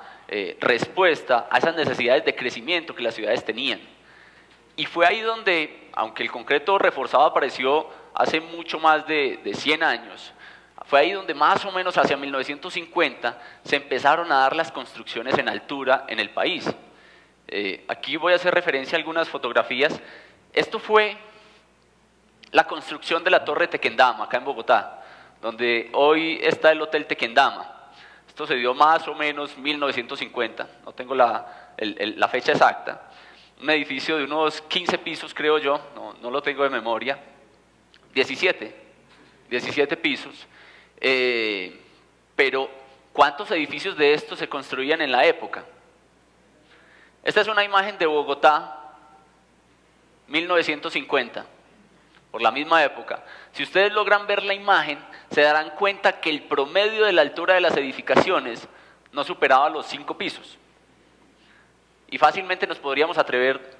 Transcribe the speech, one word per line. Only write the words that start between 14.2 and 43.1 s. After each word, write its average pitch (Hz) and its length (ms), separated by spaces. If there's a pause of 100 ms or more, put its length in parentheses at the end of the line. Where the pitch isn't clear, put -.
a 135 60
dar 135 180
las 160 160
construcciones 123 640
en 127 140
altura 131 580
en 110 100
el 104 120
país. 127 440 (720)
Eh, 98 400
aquí - 300
voy 165 160
a 175 40
hacer 175 180
referencia 156 420
a - 20
algunas 160 300
fotografías. 127 720 (540)
Esto - 240
fue 214 400 (1300)
la 156 160
construcción 160 560
de 185 80
la 175 140
Torre 160 240
Tequendama, 120 560
acá 117 140
en 127 60
Bogotá, 113 580 (400)
donde 117 500
hoy 156 500
está 160 300
el 156 80
Hotel 151 260
Tequendama. 117 840 (360)
Esto - 200
se 147 80
dio 123 180
más 151 340
o 151 80
menos 147 440
mil 147 200
novecientos 131 400
cincuenta, 117 480 (180)
no - 80
tengo 131 220
la, 117 600
el, 104 220
el, 104 200
la 101 100
fecha - 240
exacta. - 580 (500)
Un 147 100
edificio 143 460
de 147 80
unos 151 380
quince 180 360
pisos, 160 340
creo 151 260
yo, 143 220 (140)
no, 107 260
no 120 120
lo 143 100
tengo 139 220
de 135 60
memoria. 117 460 (960)
Diecisiete, 131 640 (720)
diecisiete 127 480
pisos. - 520 (560)
Eh, 113 760 (540)
pero, 135 340 (440)